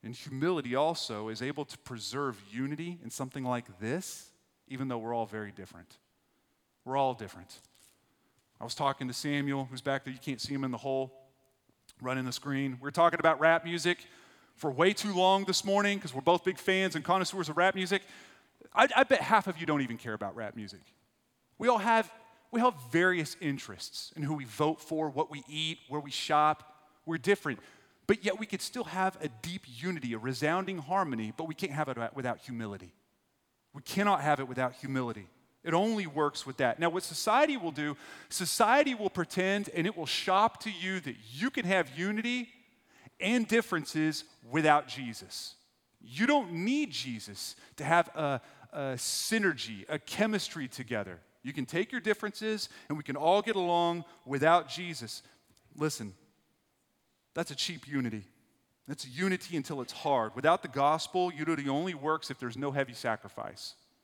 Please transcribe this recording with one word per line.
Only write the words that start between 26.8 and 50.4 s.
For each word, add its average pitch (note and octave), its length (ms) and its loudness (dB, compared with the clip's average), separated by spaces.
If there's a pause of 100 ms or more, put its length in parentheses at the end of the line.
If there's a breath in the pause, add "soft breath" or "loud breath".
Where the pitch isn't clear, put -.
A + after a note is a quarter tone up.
We're E3 100 -2
different. D3 420 0 (460 loud breath)
But G#3+ 180 2
yet G3 140 0
we A3 80 -6
could G3 160 -6
still - 220 -6
have F#3 400 -2
a D3+ 40 -4
deep D#3+ 380 -8
unity, B2+ 480 -4
a A2 60 -4
resounding D#3 580 -2
harmony, C#3 580 -2
but E3 100 -6
we D#3+ 100 -8
can't F3 160 -6
have C#3+ 180 -2
it B2+ 80 -6 (180)
without B2 260 -4
humility. G2+ 520 -10 (800)
We C#3 80 -16
cannot G3 400 2
have D3 180 4
it C3+ 80 -4
without B2+ 260 -2
humility. A#2+ 560 -4 (340)
It E3 120 0
only G#3 320 2
works D3 360 0
with C3 140 -10
that. A#2+ 220 2
Now, E3+ 100 4
what F3 140 -4
society C4+ 520 2
will E3+ 160 -4
do, D3 240 -4 (340 loud breath)
society A#3+ 680 4
will G#3 160 -2
pretend F#3+ 580 0
and E3+ 160 0
it - 100 -2
will D#3+ 120 -6
shop G3 540 2
to A3 100 -6
you F#3 300 -4
that C#3 140 -8 (160)
you F3 200 -4
can A#3+ 140 -4
have F3 300 2
unity A3 560 -4 (680 soft breath)
and A3+ 280 2
differences D#3+ 760 0 (260)
without D3+ 380 6
Jesus. - 680 -10 (480)
You C#3 240 -2
don't C4+ 260 4
need A3+ 380 0
Jesus A#2 640 -8 (200 loud breath)
to D3 100 -12
have E3 300 6
a, C#3+ 260 -2 (300 loud breath)
a - 80 -10 (160)
synergy, B2 920 -2
a D3+ 120 -4
chemistry G3 680 -2